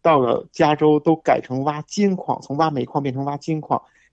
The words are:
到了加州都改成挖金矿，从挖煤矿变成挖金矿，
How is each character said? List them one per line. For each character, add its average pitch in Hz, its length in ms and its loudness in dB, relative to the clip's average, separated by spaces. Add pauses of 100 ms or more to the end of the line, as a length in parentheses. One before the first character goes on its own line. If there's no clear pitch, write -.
到 160 160 4
了 120 340 0
加 151 240 2
州 151 240 4
都 160 180 2
改 - 220 2
成 131 260 -6
挖 151 180 -4
金 202 320 0
矿， - 260 -6
从 139 160 -8
挖 160 140 2
煤 127 120 -2
矿 139 200 -4
变 135 100 -4
成 139 120 -6
挖 143 120 -4
金 156 240 -6
矿， - 180 -2 (340)